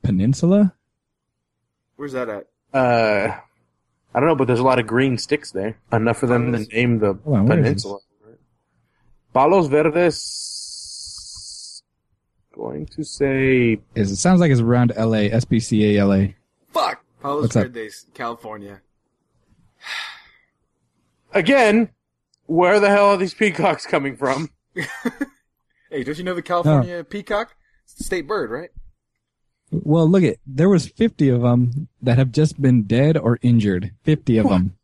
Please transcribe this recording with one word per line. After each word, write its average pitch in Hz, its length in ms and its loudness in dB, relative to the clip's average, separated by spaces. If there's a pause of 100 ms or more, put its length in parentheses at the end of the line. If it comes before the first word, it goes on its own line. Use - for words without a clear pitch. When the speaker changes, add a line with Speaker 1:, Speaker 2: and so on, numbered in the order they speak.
Speaker 1:
Peninsula? 170 680 2 (1200)
Speaker 2:
Where's 143 180 -12
that 127 140 -4
at? 104 200 -10 (260)
Speaker 3:
Uh, 113 640 2 (760)
I 127 60 0
don't 143 80 4
know, 165 80 4
but 131 120 0
there's 120 120 2
a 127 40 0
lot 127 160 4
of 110 80 -4
green 123 300 0
sticks - 340 -6
there. 101 260 -6 (160)
Enough 113 240 0
for 127 100 -4
them 120 200 0
to 120 100 -2
Speaker 2:
Palos 110 160 -8
Speaker 3:
name 117 260 0
the 104 140 0 (100)
Speaker 1:
Hold 147 140 0
on, 98 80 2
where 113 140 4
is 139 40 2 (120)
this? 98 80 -8
Speaker 3:
peninsula. 98 160 -12 (1300)
Palos 160 340 4
Verdes 156 500 2 (2500)
going 151 240 -10
to - 180 -14
say 131 760 0 (160)
Speaker 1:
Is, 101 160 0
it 98 60 -4
sounds 180 220 4
like 170 120 2
it's 123 100 4
around 120 340 2
L 110 200 0
A, 104 160 0
S 117 140 0
P 113 140 0
C 107 380 2
A 101 40 4
L 98 120 2
A. 98 220 0 (360)
Speaker 2:
Fuck! - 320 -4 (160)
Palos 143 220 -4
Speaker 1:
What's 117 140 -2
up? - 80 4
Speaker 2:
Verdes, 113 500 -10
California. 107 680 -12 (1000)
Speaker 3:
<sighs> - 1500 -20
Again, 214 560 2 (560)
where 180 340 2
the 202 100 2
hell 202 180 4
are 202 100 4
these 180 160 -4
peacocks 170 520 -2
coming 139 300 -2
from? 135 340 -4 (260)
Speaker 2:
<laughs> 165 140 -10 (1040)
Hey, 135 120 -6
don't 147 120 -8
you 180 60 -12
know 185 100 -6
the 175 80 -6
California 156 580 0
Speaker 1:
Oh. 165 40 -12
Speaker 2:
peacock? 208 500 -8 (300)
It's - 120 -20
the - 100 -12
state 180 200 -4
bird, 156 240 -6
right? 147 200 -10 (1000)
Speaker 1:
Well, 160 380 2
look 185 140 4
at, 139 140 0 (100)
there 139 220 0
was 180 180 2
fifty 214 400 0
of 123 160 2
'em 123 460 0 (120)
that 120 160 2
have 131 140 2
just 151 300 0
been 127 220 4
dead 131 340 2
or 117 240 0
injured. 104 500 2 (100)
Fifty 147 360 0
of 107 80 2
Speaker 3:
What? 98 100 2
Speaker 1:
'em. 92 280 0